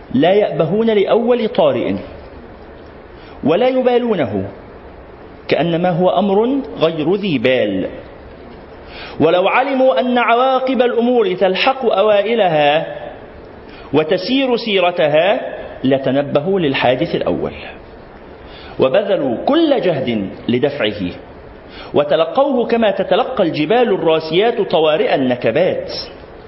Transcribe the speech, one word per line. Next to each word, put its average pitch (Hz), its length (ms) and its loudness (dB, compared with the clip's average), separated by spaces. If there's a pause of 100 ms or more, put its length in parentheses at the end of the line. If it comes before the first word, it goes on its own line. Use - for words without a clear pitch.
(140)
لا 156 200 4
يأبهون 196 540 2
لأول 226 640 2
طارئ، 135 460 2 (1500)
ولا 190 240 2
يبالونه، 226 840 0 (1000)
كأنما 170 420 0
هو 180 200 2
أمر 208 500 2 (180)
غير 156 380 0
ذي 190 220 -2
بال. 107 520 0 (1300)
ولو 175 280 4
علموا 262 520 2
أن 247 180 0
عواقب 254 640 2
الأمور 233 520 2
تلحق 196 520 0
أوائلها 196 1000 2 (1080)
وتسير 240 640 2
سيرتها، 175 840 2 (440)
لتنبهوا 139 760 0
للحادث 135 560 0
الأول، 85 380 -2 (1300)
وبذلوا 147 680 0
كل 285 360 2
جهد 117 480 -2 (180)
لدفعه، 113 640 -2 (840)
وتلقوه 165 760 0
كما 226 240 2
تتلقى 196 520 0
الجبال 180 500 2
الراسيات 160 680 0
طوارئ 175 540 2
النكبات. 135 760 0 (560)